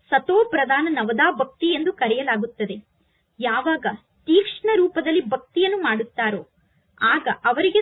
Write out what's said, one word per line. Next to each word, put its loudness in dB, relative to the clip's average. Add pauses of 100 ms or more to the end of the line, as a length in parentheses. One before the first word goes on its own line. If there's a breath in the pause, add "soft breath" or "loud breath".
(120)
ಸತೋ 2 (100)
ಪ್ರಧಾನ 0
ನವದಾ 0
ಭಕ್ತಿ -4
ಎಂದು -2
ಕರೆಯಲಾಗುತ್ತದೆ. -4 (640)
ಯಾವಾಗ -2 (420)
ತೀಕ್ಷ್ಣ 2
ರೂಪದಲ್ಲಿ 0
ಭಕ್ತಿಯನ್ನು -2
ಮಾಡುತ್ತಾರೋ -4 (600)
ಆಗ 2 (180)
ಅವರಿಗೆ 2